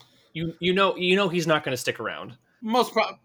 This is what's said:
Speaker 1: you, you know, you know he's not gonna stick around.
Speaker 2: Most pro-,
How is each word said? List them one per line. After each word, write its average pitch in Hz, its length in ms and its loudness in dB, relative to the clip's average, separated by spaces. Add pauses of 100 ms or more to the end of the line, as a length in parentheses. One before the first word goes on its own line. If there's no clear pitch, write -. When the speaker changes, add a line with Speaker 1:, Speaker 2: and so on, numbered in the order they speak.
(340)
Speaker 1:
you, 165 260 -6
you 180 140 2
know, 196 240 2
you 180 180 2
know 196 140 2
he's 165 180 -2
not 151 160 2
gonna 131 140 -2
stick - 240 -4
around. 98 360 -8 (240)
Speaker 2:
Most 233 320 0
pro-, 220 100 2 (220)